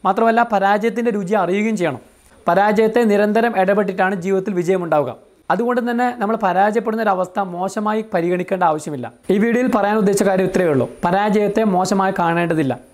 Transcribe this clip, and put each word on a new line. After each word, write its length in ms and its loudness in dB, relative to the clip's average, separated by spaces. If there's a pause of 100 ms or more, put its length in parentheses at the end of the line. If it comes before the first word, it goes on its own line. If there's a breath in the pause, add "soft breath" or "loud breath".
മാത്രമല്ല 360 2 (120)
പരാജയത്തിൻ്റെ 640 0
രുചി 260 -2
അറിയുകയും 360 0
ചെയ്യണം. 220 -2 (460 soft breath)
പരാജയത്തെ 540 2 (100)
നിരന്തരം 500 2
ഇടപെട്ടിട്ടാണ് 600 0
ജീവിതത്തിൽ 380 -2
വിജയമുണ്ടാവുക. 520 0 (400)
അതുകൊണ്ട് 340 -2
തന്നെ 180 -2 (140)
നമ്മൾ 240 -2
പരാജയപ്പെടുന്ന 640 0
ഒരു 80 0
അവസ്ഥ 260 -4 (160)
മോശമായി 460 -4 (120)
പരിഗണിക്കേണ്ട 560 -2
ആവശ്യമില്ല. 360 -6 (280)
ഈ 100 4
വീഡിയോയിൽ 320 0
പറയാൻ 260 0
ഉദ്ദേശിച്ച 280 2
കാര്യം 200 0
ഇത്രയേ 240 0
ഉള്ളൂ. 120 2 (200)
പരാജയത്തെ 560 2 (120)
മോശമായി 460 0
കാണേണ്ടതില്ല. 540 0 (200)